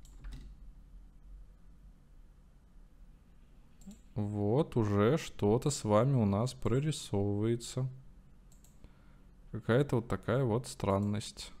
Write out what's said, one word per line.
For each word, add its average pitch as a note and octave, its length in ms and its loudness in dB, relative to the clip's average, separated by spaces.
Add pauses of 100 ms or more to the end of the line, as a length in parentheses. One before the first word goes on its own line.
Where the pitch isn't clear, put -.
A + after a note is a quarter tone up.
(4000)
Вот G#2 600 0
уже G#2+ 420 4
что-то B2+ 520 2
с - 140 -4
вами A2 300 4
у A#2 100 4
нас G2+ 300 2
прорисовывается. A#2 1300 -2 (1600)
Какая-то B2 460 2
вот A#2 120 -2
такая A#2+ 360 0
вот A#2+ 240 0
странность. G#2 920 -2